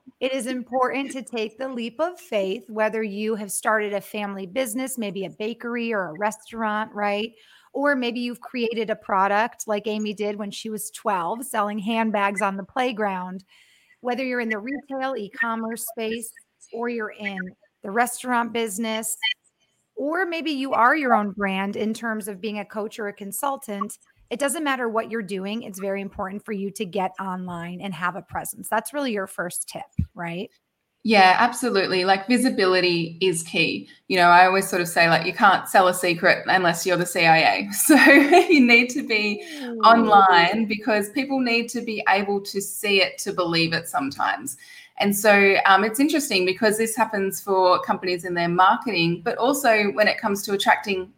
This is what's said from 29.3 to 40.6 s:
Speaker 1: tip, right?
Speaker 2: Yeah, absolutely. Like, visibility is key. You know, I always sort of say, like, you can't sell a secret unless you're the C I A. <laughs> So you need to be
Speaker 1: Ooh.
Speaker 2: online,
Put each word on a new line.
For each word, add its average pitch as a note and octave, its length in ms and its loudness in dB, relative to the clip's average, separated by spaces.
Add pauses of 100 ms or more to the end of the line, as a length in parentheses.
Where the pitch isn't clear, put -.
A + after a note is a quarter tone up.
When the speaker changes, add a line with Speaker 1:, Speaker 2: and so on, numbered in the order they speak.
Speaker 1:
tip, - 160 -14 (300)
right? E3+ 360 -10 (560)
Speaker 2:
Yeah, G3 320 6
absolutely. G3 680 0
Like, F#3+ 220 2
visibility F#3 920 2
is F3+ 240 0
key. C#3+ 460 -2 (180)
You F#3+ 80 0
know, F3 140 6
I F3 160 10
always F#3+ 240 2
sort F#3 120 0
of E3+ 60 -2
say, E3+ 220 4
like, E3 160 4
you F3+ 80 -4
can't G3 340 4
sell F#3 220 6
a F3+ 40 2
secret F3 540 2
unless F3 380 2
you're F#3 100 2
the F3 100 0
C F3 200 0
I D#3+ 140 8
A. G2+ 300 2
<laughs> - 40 -8
So - 220 4
you D4 680 8
need A#3+ 260 6
to C4+ 140 -6
be G#3 380 -2 (180)
Speaker 1:
Ooh. A#3+ 200 -10
Speaker 2:
online, G#3 840 6